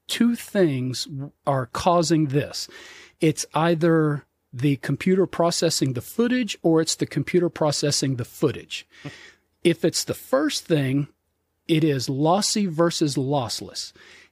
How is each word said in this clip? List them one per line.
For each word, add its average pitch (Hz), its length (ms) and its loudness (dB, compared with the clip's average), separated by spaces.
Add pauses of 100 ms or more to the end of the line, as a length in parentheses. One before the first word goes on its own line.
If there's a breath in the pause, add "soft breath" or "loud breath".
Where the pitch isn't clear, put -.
Two 233 280 2
things 135 720 0
w-, 139 260 -10 (140)
are 135 220 0
causing 165 600 2
this. 135 400 -4 (520 loud breath)
It's 156 340 0
either 160 720 2 (280)
the 131 240 0
computer 185 480 0
processing 165 680 0
the 120 80 -6
footage 240 600 -2
or 165 200 4
it's - 140 -2
the 147 100 -4
computer 170 440 0
processing 147 680 -2
the 117 80 -8
footage. - 600 -6 (180 loud breath)
<laughs> 143 80 -12 (520 loud breath)
If 170 200 2
it's - 220 0
the 117 80 -4
first - 520 -2
thing, 143 420 0 (600)
it 160 160 2
is 139 240 0
lossy 175 600 0
versus 160 500 0
lossless. 131 760 -4 (400 loud breath)